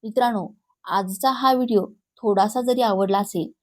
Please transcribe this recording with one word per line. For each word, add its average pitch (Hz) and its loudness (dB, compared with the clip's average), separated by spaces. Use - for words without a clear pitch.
मित्रांनो, 226 -2
आजचा 196 -2
हा 262 2
व्हिडिओ 240 2
थोडासा 214 0
जरी 247 0
आवडला 196 2
असेल 190 -4